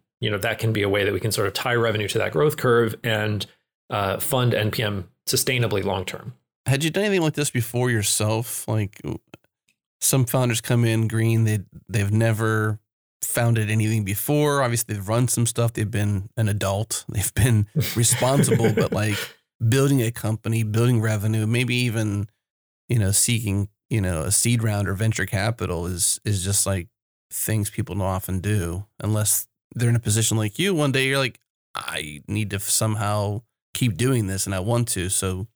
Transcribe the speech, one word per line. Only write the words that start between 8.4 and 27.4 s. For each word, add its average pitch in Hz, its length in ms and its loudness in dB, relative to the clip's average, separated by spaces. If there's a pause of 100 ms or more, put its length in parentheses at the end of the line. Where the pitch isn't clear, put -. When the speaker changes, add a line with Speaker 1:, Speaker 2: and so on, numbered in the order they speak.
Speaker 2:
Like, 110 320 -2 (1000)
some 131 260 2
founders 123 340 0
come 120 240 2
in 113 240 2
green, 113 360 2
they, 107 160 2 (280)
they've 101 240 0
never 110 680 2 (440)
founded 113 480 2
anything 110 340 2
before. 143 580 0
Obviously, 117 320 -2
they've 98 140 -8
run 120 180 2
some 120 200 0
stuff. 117 260 0
They've 104 180 -2
been 104 460 -2
an 110 120 2
adult. 98 580 -2
<laughs> - 20 -12
They've - 260 -4
been 107 320 4 (300)
responsible, 123 760 2
but, - 200 0
like, 101 240 0 (520)
building 135 340 4
a 113 100 0
company, 113 500 -2
building 113 380 2
revenue, 110 460 0
maybe 120 280 0
even, 107 540 0 (600)
you 127 100 2
know, 98 120 4
seeking, 101 580 0 (220)
you 113 100 2
know, 90 200 0
a 76 100 -2
seed 117 320 2
round 104 240 0
or 92 80 -2
venture 110 320 0
capital 92 600 -2
is, 87 380 -2
is 98 200 -2
just, 101 220 0
like, 95 220 -4 (440)
things 107 360 -2